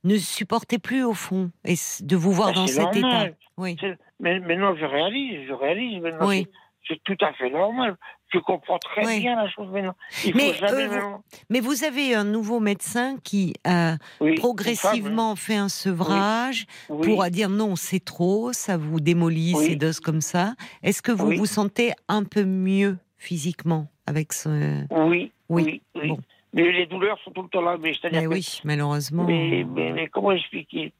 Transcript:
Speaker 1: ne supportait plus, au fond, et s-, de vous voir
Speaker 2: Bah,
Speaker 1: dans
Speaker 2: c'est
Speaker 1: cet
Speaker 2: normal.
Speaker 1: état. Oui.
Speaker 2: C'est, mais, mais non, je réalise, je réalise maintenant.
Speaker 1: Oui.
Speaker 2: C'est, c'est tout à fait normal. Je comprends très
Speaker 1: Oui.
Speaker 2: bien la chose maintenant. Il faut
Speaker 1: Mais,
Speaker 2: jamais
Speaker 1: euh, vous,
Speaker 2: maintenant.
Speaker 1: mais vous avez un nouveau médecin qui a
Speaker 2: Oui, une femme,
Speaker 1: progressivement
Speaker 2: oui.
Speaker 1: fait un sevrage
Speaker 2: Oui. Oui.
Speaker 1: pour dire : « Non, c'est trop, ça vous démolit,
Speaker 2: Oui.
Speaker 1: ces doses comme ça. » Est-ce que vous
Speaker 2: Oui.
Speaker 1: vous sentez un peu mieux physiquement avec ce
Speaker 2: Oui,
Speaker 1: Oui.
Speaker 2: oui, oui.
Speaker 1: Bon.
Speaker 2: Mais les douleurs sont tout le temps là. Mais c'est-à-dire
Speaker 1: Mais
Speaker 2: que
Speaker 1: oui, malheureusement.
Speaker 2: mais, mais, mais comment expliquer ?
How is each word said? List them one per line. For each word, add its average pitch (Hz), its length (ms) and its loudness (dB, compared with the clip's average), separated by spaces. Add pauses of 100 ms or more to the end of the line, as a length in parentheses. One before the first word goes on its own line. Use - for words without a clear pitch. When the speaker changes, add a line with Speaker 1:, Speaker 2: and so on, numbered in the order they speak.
Speaker 1:
ne 196 140 4
supportait 220 640 -2
plus, 262 240 -2
au 233 100 2
fond, 185 380 -4 (140)
et 175 80 2
s-, - 300 -4
de 147 120 2
vous 180 160 4
voir 190 180 4
Speaker 2:
Bah, 180 60 0
Speaker 1:
dans 185 120 2
Speaker 2:
c'est 131 140 0
Speaker 1:
cet 185 140 2
Speaker 2:
normal. 240 320 2
Speaker 1:
état. 160 80 -10 (220)
Oui. 180 220 -6
Speaker 2:
C'est, 190 180 -4 (220)
mais, 175 200 0
mais 170 160 0
non, 190 200 2
je 156 100 -2
réalise, 170 640 -2
je 135 60 -4
réalise 180 480 -2
maintenant. 165 260 -2
Speaker 1:
Oui. 190 200 0 (400)
Speaker 2:
C'est, 160 80 -4
c'est 196 200 -6
tout 196 100 2
à 147 80 -2
fait 127 160 -4
normal. 208 480 0 (360)
Je - 60 2
comprends - 400 -2
très - 260 -2
Speaker 1:
Oui. 220 160 0
Speaker 2:
bien 240 140 0
la 214 140 0
chose 196 220 -10
maintenant. 190 240 -4 (300)
Il 190 80 2
faut 226 40 4
Speaker 1:
Mais, 277 160 4
Speaker 2:
jamais 240 300 0
Speaker 1:
euh, - 40 -2
vous, 208 80 -4
Speaker 2:
maintenant. 202 280 -6 (260)
Speaker 1:
mais 247 100 2
vous 247 240 -2
avez 262 320 0
un 208 80 2
nouveau 214 360 0
médecin 240 640 -2
qui 190 300 0 (120)
a 170 320 2 (240)
Speaker 2:
Oui, 151 100 4
une 160 40 4
femme, 160 40 0
Speaker 1:
progressivement 220 920 0
Speaker 2:
oui. 196 60 -4
Speaker 1:
fait - 180 -2
un 202 140 0
sevrage 196 960 0 (240)
Speaker 2:
Oui. 151 120 -6
Oui. 208 140 4
Speaker 1:
pour 196 140 4
dire : « 185 200 0
Non, 208 260 2
c'est - 280 -4
trop, 214 500 0
ça 190 240 -2
vous 156 220 0
démolit, 165 560 2
Speaker 2:
Oui. 151 120 4
Speaker 1:
ces 165 80 2
doses 160 240 0
comme 160 220 -2
ça. » 180 320 0 (300)
Est-ce - 180 0
que 247 100 0
vous 196 160 2
Speaker 2:
Oui. 170 100 2
Speaker 1:
vous 208 100 2
sentez 214 460 0 (140)
un 208 160 2
peu 208 220 0
mieux 190 520 2 (200)
physiquement 156 680 -2 (200)
avec 151 260 -2
ce 147 580 -2
Speaker 2:
Oui, 170 400 2 (180)
Speaker 1:
Oui. 165 140 4
Speaker 2:
oui, 156 180 -2 (140)
oui. 151 140 -4
Speaker 1:
Bon. 147 100 -4 (340)
Speaker 2:
Mais 175 180 4
les 180 160 2
douleurs 185 360 -2
sont - 80 -16
tout 185 120 -8
le 175 60 -14
temps 185 120 0
là. 175 180 0
Mais 160 140 -2
c'est-à-dire 165 280 -2
Speaker 1:
Mais 160 60 -2
Speaker 2:
que 165 60 0
Speaker 1:
oui, - 300 -4
malheureusement. 147 600 -2
Speaker 2:
mais, 165 440 2
mais, 160 220 -2
mais 160 160 -4
comment 196 240 0
expliquer ? 170 680 -4